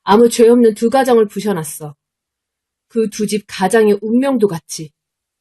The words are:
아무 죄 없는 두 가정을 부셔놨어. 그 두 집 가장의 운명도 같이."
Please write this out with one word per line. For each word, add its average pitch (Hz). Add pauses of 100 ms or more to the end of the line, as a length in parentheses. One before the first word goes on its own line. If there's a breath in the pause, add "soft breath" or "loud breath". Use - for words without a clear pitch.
아무 233
죄 233
없는 233
두 233
가정을 240
부셔놨어. 160 (920)
그 220
두 214
집 208
가장의 202
운명도 240
같이." 160 (500)